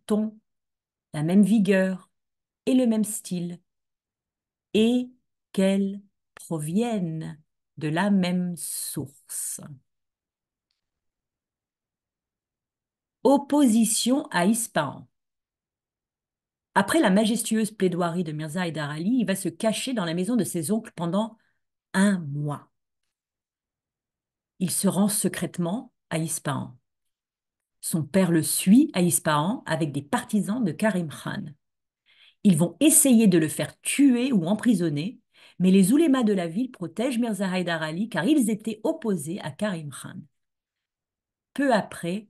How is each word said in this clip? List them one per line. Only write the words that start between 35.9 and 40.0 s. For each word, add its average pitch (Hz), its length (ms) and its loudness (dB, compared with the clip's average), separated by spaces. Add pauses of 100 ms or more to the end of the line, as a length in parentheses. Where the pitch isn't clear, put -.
oulémas 277 300 4
de 214 100 2
la 180 140 -2
ville 233 240 -4
protègent 220 480 -4
Mirza 196 400 -2
Haydar 170 240 -2
Ali 165 260 -4
car 165 160 -2
ils 269 240 4
étaient 214 360 -4
opposés 196 560 -4
à 156 100 -10
Karim 170 400 -8
Khan. - 300 -16 (1300)